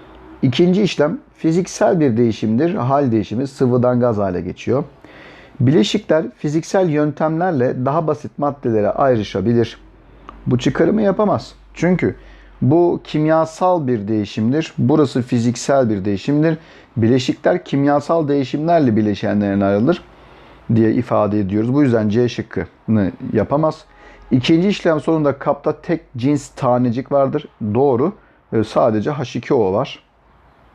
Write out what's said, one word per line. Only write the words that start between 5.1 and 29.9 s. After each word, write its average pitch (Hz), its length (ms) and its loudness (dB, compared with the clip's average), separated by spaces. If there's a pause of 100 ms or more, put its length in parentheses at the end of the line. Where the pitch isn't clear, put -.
Bileşikler 170 640 2 (120)
fiziksel 165 520 -2
yöntemlerle 151 960 -2
daha 156 220 -2
basit - 320 -6
maddelere 123 520 -2
ayrışabilir. 117 880 0 (680)
Bu 127 120 0
çıkarımı 170 440 0
yapamaz. 190 520 0 (200)
Çünkü 165 420 0 (460)
bu 165 420 2
kimyasal 160 840 0
bir 107 220 -2
değişimdir. 110 720 -2
Burası 135 440 2
fiziksel 123 680 0
bir 98 140 -4
değişimdir. 147 540 0 (380)
Bileşikler 131 680 0
kimyasal 143 640 0
değişimlerle 143 680 0
bileşenlerine 101 680 0
ayrılır 104 380 0 (720)
diye 110 180 4
ifade 107 480 0
ediyoruz. 107 340 -2
Bu 147 80 2
yüzden 113 260 2
C 120 200 0
şıkkını 101 840 -4 (200)
yapamaz. 147 520 -2 (460)
İkinci 165 380 2
işlem 165 320 0
sonunda 147 380 0
kapta 151 420 -4
tek 165 200 -4 (160)
cins 143 320 -2
tanecik 123 640 -2
vardır. 139 360 0 (260)
Doğru. 135 380 2 (400)
Ee, 110 120 0
sadece 117 460 0
H 131 280 -8
iki 143 160 -2
O 101 180 2
var. 120 260 -4 (760)